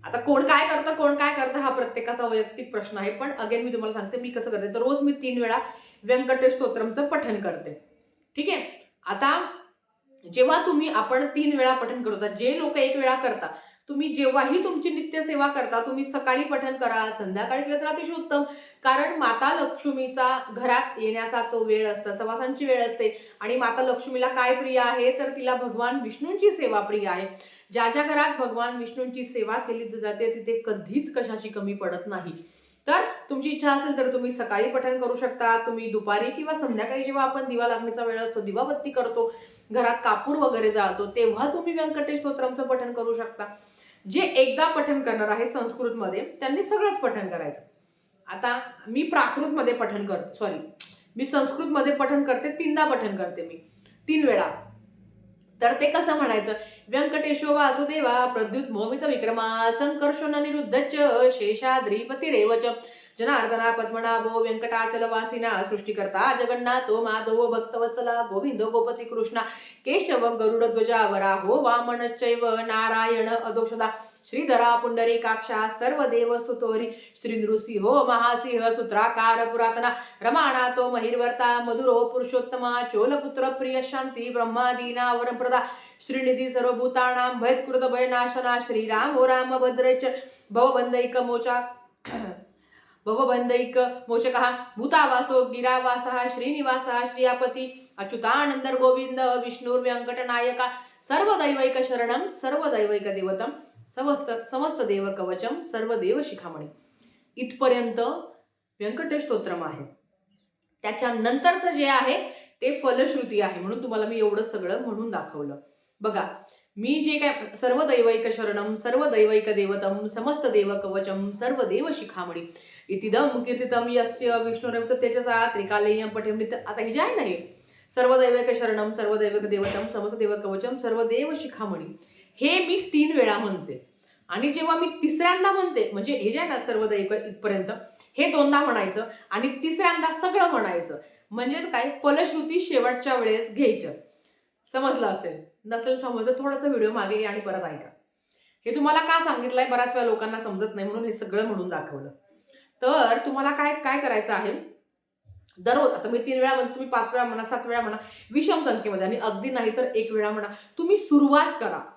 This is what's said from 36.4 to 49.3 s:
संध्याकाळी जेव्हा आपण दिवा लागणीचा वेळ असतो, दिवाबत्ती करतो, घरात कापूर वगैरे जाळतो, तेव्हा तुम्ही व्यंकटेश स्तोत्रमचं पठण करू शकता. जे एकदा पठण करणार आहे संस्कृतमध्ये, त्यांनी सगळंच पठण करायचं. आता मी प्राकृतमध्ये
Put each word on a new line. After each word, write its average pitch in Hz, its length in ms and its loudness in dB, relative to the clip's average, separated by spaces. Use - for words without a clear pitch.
संध्याकाळी 254 460 -2
जेव्हा 269 200 0
आपण 262 240 -2
दिवा 240 200 0
लागणीचा 226 360 -2
वेळ 226 140 -2
असतो, 226 220 -4
दिवाबत्ती 262 500 -4
करतो, 233 440 -2
घरात 240 320 2
कापूर 240 320 0
वगैरे 233 340 2
जाळतो, 202 360 0
तेव्हा 226 460 0
तुम्ही 339 200 -4
व्यंकटेश 302 460 -2
स्तोत्रमचं 262 440 -4
पठण 247 300 -2
करू 233 220 -2
शकता. 226 300 -8
जे 294 100 2
एकदा 311 480 4
पठण 285 340 0
करणार 214 260 0
आहे 233 180 0
संस्कृतमध्ये, 226 720 -4
त्यांनी 285 220 -2
सगळंच 403 380 0
पठण 214 280 -2
करायचं. 160 320 -8
आता 240 340 -4
मी 254 140 -2
प्राकृतमध्ये 277 720 0